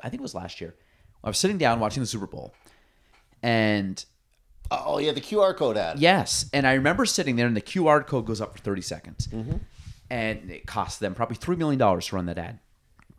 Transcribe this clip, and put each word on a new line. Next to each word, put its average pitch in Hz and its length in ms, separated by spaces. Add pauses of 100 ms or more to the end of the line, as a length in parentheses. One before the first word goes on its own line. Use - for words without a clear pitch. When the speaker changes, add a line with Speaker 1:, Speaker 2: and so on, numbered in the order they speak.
Speaker 1:
I - 80
think 247 120
it - 20
was - 120
last 90 260
year. 85 140 (480)
I 107 60
was 104 100
sitting 196 200
down 117 200
watching 113 240
the 117 40
Super 104 200
Bowl, - 260 (920)
and 107 640 (640)
Speaker 2:
Oh, 147 260
yeah, 143 160
the 135 80
Q 208 220
R 190 100
code 123 240
ad. 92 220
Speaker 1:
Yes, 165 560
and 139 120
I 131 60
remember 151 320
sitting 151 320
there, 120 100
and 117 80
the 104 60
Q 180 260
R 151 160
code 123 220
goes 110 160
up 107 160
for - 60
thirty 98 180
seconds, 82 460
Speaker 2:
Mm-hmm. 110 320 (500)
Speaker 1:
and 110 420
it - 160
cost - 340
them 95 140
probably 117 220
three 175 200
million 151 220
dollars 95 280
to 101 100
run 90 100
that 85 120
ad. 85 220 (580)